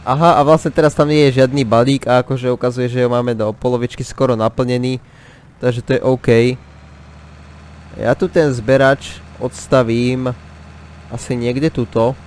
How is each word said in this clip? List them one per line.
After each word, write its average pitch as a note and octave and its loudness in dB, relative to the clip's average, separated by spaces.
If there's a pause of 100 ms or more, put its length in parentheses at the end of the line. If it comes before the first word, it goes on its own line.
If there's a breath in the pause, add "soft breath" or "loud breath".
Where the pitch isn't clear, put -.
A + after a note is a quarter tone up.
Aha, C#3+ 2
a - 4
vlastne D3 2
teraz D3+ 2
tam D3+ 2
nie D3+ 4
je B2+ 0
žiadny C3 2
balík B2 0
a B2 2
akože B2+ -4
ukazuje, B2 -2
že B2 0
ho A#2+ 0
máme A#2+ -2
do G#2+ -2
polovičky B2 -4
skoro B2+ -2
naplnený. B2 -2 (640 loud breath)
Takže A#2+ -2
to - -4
je - 0
OK. B2+ 0 (1700)
Ja A#2 0
tu F#3+ -2
ten E3 2
zberač C3+ 0 (160)
odstavím B2 -2 (800)
asi B2 -6
niekde B2 -2
tuto. A#2+ -2